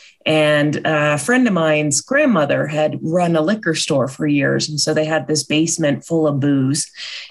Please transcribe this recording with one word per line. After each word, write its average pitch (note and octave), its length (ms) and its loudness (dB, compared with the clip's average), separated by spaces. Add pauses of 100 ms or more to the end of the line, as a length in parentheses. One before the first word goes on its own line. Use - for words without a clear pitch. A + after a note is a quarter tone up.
(260)
And D3+ 580 2
a D3+ 340 0
friend B3 300 2
of G3+ 60 2
mine's D3+ 480 0
grandmother D#3 640 0
had D3+ 340 -2
run E3+ 360 0
a D#3 40 2
liquor E3 320 -2
store C#3 360 0
for D3+ 180 -4
years. C#3 400 0
And D3+ 120 -6
so D#3 140 0
they D#3 120 0
had D#3 220 -2
this D3+ 160 0
basement D#3 640 0
full D#3+ 220 0
of C#3+ 140 0
booze. C#3 500 0 (400)